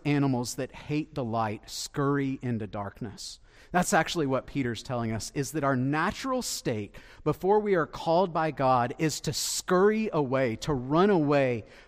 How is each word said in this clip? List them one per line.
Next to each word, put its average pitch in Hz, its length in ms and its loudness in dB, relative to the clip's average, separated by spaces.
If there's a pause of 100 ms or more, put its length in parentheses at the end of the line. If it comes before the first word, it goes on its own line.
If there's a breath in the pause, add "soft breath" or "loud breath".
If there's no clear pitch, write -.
animals 139 500 0
that 131 160 -6
hate - 420 -6
the 139 100 -6
light 110 460 -4
scurry 139 720 -2
into 117 240 -4
darkness? 98 720 -10 (320 soft breath)
That's 175 220 2
actually 160 320 0
what 131 220 -2
Peter's 123 340 -4
telling 117 300 -4
us, 110 240 -6
is 139 160 -4
that 151 120 -2
our 139 120 2
natural 170 640 -2
state 107 540 -6 (280 loud breath)
before 185 360 2
we 208 160 2
are 156 100 2
called 170 480 0
by 160 160 0
God 127 480 2
is 160 240 0
to 151 120 -4
scurry 208 800 2
away, 131 440 2
to - 160 -4
run 151 380 2
away 139 540 2 (220 loud breath)